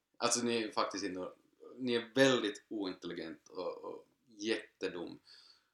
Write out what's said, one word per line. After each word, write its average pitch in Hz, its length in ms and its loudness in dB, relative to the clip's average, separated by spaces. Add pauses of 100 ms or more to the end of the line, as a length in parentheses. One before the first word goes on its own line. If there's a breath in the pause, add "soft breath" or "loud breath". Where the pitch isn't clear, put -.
(180)
Alltså, 117 280 2
ni 117 180 0
är 101 80 -6
faktiskt 104 340 0
inte... 90 220 -6 (500)
Ni 123 180 0
är 113 200 -2
väldigt 123 540 6
ointelligent 87 800 -6
och, 87 340 -6
och - 220 -12 (320)
jättedum. 95 840 -4 (540 soft breath)